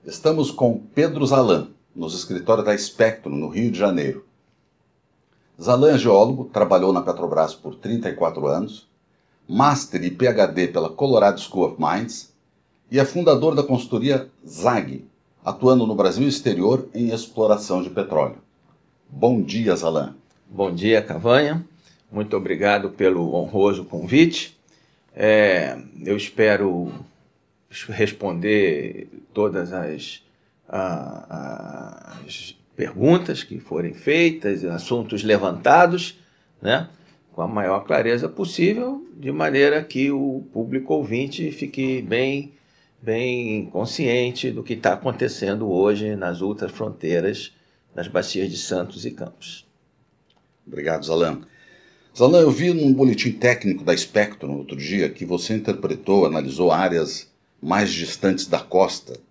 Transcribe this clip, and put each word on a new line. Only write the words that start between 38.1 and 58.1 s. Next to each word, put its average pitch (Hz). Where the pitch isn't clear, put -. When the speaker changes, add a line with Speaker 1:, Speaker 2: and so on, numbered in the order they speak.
Speaker 2:
possível, 226
de 139
maneira 147
que 135
o 139
público 127
ouvinte 139
fique 131
bem, 135
bem 117
consciente 123
do 110
que 113
tá 95
acontecendo 107
hoje 104
nas 90
ultrafronteiras 95
das 87
bacias 90
de 85
Santos -
e -
Campos. -
Speaker 1:
Obrigado, 78
Zalan. 80
Zalan, 147
eu 156
vi 175
num 147
boletim 127
técnico 104
da 82
Spectrum 80
outro 69
dia 78
que -
você 90
interpretou, 98
analisou 78
áreas 85
mais 92
distantes 90